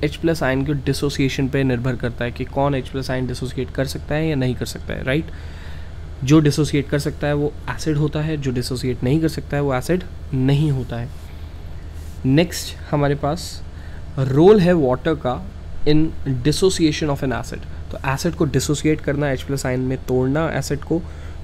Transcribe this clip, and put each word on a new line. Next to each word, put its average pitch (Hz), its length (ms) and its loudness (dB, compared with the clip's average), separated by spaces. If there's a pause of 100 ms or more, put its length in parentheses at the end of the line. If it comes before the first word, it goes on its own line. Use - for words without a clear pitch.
एच 151 120 -2
प्लस 165 280 0
आयन 135 220 2
के 147 80 0
डिसोसिएशन 139 760 0
पे 135 160 0
निर्भर 127 320 0
करता 120 300 -4
है 123 60 -4
कि 131 140 -6
कौन 139 300 0
एच 127 140 -4
plus 135 220 -4
ion 127 160 -2
dissociate 123 440 -4
कर 135 140 -2
सकता 143 300 -4
है 160 140 0
या 156 60 0
नहीं 127 200 0
कर 123 100 -4
सकता - 280 -8
है, - 100 -6
right? 151 280 -2 (920)
जो 143 160 8
dissociate 147 500 2
कर 147 100 2
सकता 147 280 -4
है 147 60 2
वो 147 180 0 (180)
acid 147 280 0
होता 151 240 0
है, 151 160 -2
जो 135 140 -2
dissociate 123 520 -2
नहीं 139 180 4
कर 160 60 2
सकता 151 300 -2
है 143 60 2
वो 139 100 2
acid 160 300 0 (300)
नहीं 139 380 4
होता 120 260 -2
है। 120 120 -6 (1160)
Next 151 500 2 (160)
हमारे 143 240 2
पास - 460 -4 (580)
role 151 400 8
है 175 140 6
water 147 420 2
का 127 260 -2 (460)
in 151 140 8 (420)
dissociation 151 680 2
of 139 140 -2
an 131 100 0
acid। - 300 -6 (280)
तो - 60 -8 (100)
acid 147 280 -2
को 170 100 2
dissociate 147 560 2
करना, 143 300 0
एच 131 120 -4
प्लस 139 220 -4
आयन 127 140 0
में 127 260 -2
तोड़ना 131 440 2
acid 143 340 -2
को, 165 180 0 (420)